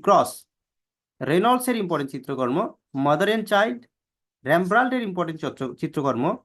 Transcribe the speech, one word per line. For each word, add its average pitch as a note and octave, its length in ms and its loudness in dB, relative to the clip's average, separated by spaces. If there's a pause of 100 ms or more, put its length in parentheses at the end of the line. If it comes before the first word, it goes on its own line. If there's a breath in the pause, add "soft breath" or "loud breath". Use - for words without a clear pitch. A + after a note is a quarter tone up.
Cross। F3 260 4 (920)
রেনল্ডসের A3+ 540 2
ইম্পর্টেন্ট E3 360 -4
চিত্রকর্ম C3 460 -4 (480)
Mother D3+ 300 2
and A3 160 -4
Child। A3+ 280 2 (640)
র্যামব্রাল্টের G#3+ 560 2
ইম্পর্টেন্ট F3 400 -4
চিত্র-, C3 400 -6
চিত্রকর্ম C#3 640 -2